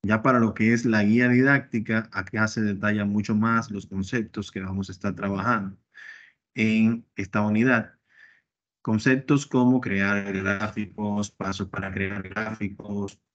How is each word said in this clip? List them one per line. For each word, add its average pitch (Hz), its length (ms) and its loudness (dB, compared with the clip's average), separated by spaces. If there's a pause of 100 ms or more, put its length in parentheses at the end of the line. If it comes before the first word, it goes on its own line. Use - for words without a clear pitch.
Ya 107 180 2
para 127 180 4
lo 113 140 2
que 113 200 4
es 120 120 0
la 110 180 4
guía 120 260 4
didáctica, 123 800 2
acá 107 360 -2
se 110 140 -2
detallan 104 480 0
mucho 104 240 0
más 113 380 2
los 98 160 -8
conceptos 101 640 -6
que - 80 -8
vamos 95 300 -6
a - 20 -14
estar 95 240 -6
trabajando 98 640 -4 (760)
en 110 640 2
esta 104 260 -2
unidad. 110 540 2 (880)
Conceptos 135 600 2
como 127 340 4
crear 98 540 -2
gráficos, 104 960 -4
pasos 95 400 -6
para 95 240 -8
crear 98 340 -6
gráficos 101 960 -8 (140)